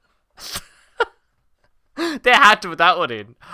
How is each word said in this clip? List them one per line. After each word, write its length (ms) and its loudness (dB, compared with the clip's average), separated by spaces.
<laughs> 80 -20
They 100 2
had 300 4
to 60 -10
put 100 -12
that 180 2
one 140 -4
in. 240 -14